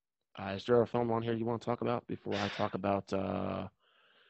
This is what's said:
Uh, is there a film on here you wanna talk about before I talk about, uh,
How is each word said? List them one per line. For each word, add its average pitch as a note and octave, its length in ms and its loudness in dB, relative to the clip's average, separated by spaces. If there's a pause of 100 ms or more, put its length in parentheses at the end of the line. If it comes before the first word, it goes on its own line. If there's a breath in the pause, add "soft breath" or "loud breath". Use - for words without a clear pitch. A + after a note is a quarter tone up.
(380)
Uh, G2 160 -6
is G2 120 -6
there A#2+ 160 8
a G#2+ 40 2
film A#2+ 240 0
on A2+ 120 2
here A#2 120 -2
you A2+ 120 -2
wanna A#2 120 -2
talk A#2+ 220 -2
about A#2 260 -2
before G#2 280 -4
I G2+ 140 0
talk - 260 -2
about, G2 380 0
uh, F#2+ 560 -2 (600)